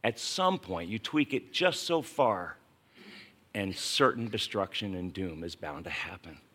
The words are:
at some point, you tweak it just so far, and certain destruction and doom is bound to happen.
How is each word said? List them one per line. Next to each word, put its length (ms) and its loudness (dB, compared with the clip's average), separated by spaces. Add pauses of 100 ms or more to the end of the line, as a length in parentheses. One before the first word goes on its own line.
at 160 0
some 400 2
point, 300 -4
you 100 -2
tweak 360 0
it 180 -4
just 300 2
so 200 2
far, 540 2 (960)
and 220 0
certain 520 4
destruction 680 -2
and 160 -4
doom 320 -4
is 100 -6
bound 300 -8
to 60 -8
happen. 480 -8 (160)